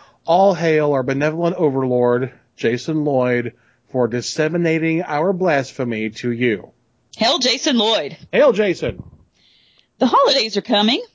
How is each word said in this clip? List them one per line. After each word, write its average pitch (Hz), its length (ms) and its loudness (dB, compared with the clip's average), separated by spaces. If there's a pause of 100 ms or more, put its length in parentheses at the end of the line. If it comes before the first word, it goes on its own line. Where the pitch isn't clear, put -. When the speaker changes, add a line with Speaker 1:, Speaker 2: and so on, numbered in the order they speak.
(260)
Speaker 1:
All 190 280 4
hail 156 380 2
our 135 100 0
benevolent 156 540 -2
overlord, 127 760 0 (240)
Jason 143 480 -2
Lloyd, 123 500 0 (340)
for 127 180 0
disseminating 160 960 -2
our 156 300 -2
blasphemy 131 800 -2
to 120 200 -6
you. 117 400 -2 (460)
Speaker 2:
Hail 254 220 0
Jason 254 400 0
Lloyd. 202 380 -2 (160)
Speaker 1:
Hail 247 200 4
Jason. 180 500 -2 (960)
Speaker 2:
The 262 80 2
holidays 240 500 2
are 190 60 -2
coming, 233 400 0 (120)